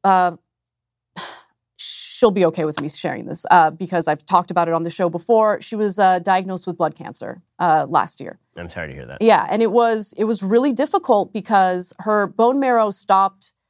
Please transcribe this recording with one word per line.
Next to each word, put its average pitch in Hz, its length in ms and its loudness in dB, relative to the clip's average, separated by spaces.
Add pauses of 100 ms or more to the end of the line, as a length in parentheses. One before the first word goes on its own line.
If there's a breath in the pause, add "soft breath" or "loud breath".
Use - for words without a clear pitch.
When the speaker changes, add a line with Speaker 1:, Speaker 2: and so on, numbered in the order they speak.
Speaker 1:
uh, 185 300 4 (1500 loud breath)
she'll - 520 0
be 185 160 2
okay 160 180 -2
with 151 160 -4
me 143 80 -6
sharing 143 380 -8
this, - 240 -10
uh, 165 200 6
because 165 380 -4
I've 151 160 -4
talked 180 260 0
about 170 180 0
it 165 60 0
on 165 80 -2
the 170 80 -6
show 175 180 -2
before. 214 520 0
She 220 160 -10
was, 208 220 -2
uh, 185 220 4
diagnosed 185 460 -2
with 175 120 -6
blood 160 160 0
cancer, - 480 -14 (160)
uh, 156 300 2
last 135 320 -2
year. - 180 -16 (180)
Speaker 2:
I'm 85 140 -12
sorry 82 180 -8
to 67 60 -14
hear 67 120 -14
that. 65 140 -16
Speaker 1:
Yeah, 220 300 4
and 214 120 0
it 226 80 2
was, 226 460 0
it 202 80 -2
was 220 180 -2
really 233 300 2
difficult 247 600 0
because 185 680 0
her 214 260 0
bone 247 320 2
marrow 240 320 2
stopped 190 640 -2 (180)